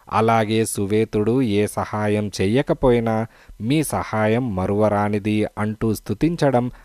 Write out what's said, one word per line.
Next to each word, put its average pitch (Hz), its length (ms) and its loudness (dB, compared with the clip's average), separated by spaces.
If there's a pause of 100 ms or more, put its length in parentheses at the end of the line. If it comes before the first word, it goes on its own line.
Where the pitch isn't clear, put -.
అలాగే 110 560 2
సువేతుడు 107 760 0
ఏ 104 260 2
సహాయం 104 640 -2 (100)
చెయ్యకపోయినా, 113 840 2 (340)
"మీ 139 220 0
సహాయం 110 720 0
మరువరానిది," 104 880 0 (120)
అంటూ 107 360 -2
స్తుతించడం 127 800 0 (140)